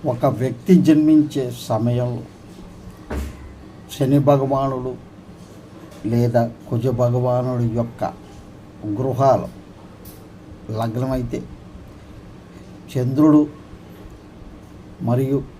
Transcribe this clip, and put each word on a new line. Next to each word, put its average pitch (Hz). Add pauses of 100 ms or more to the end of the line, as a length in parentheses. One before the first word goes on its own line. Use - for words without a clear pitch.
(120)
ఒక 117 (140)
వ్యక్తి 131 (140)
జన్మించే 151 (240)
సమయంలో 120 (1700)
శని 139
భగవానుడు 135 (1200)
లేదా 120 (260)
కుజ 117 (160)
భగవానుడి 123 (100)
యొక్క 117 (920)
గృహాలు 127 (1300)
లగ్నమైతే, 123 (1500)
చంద్రుడు 147 (1700)
మరియు 131 (200)